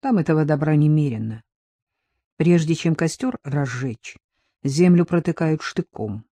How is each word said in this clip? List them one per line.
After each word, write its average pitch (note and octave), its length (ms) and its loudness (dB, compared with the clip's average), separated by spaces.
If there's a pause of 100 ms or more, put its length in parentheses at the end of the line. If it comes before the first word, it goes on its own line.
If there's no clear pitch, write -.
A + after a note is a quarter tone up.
Там B3+ 180 0
этого D#3 260 2
добра D3+ 320 0
немерено. C3+ 640 0 (920)
Прежде E3 380 2
чем D#3+ 220 0
костер B3 480 -4
разжечь, C3+ 720 -6 (460)
землю F3 440 4
протыкают D#3+ 560 -2
штыком. G#2+ 640 -8 (120)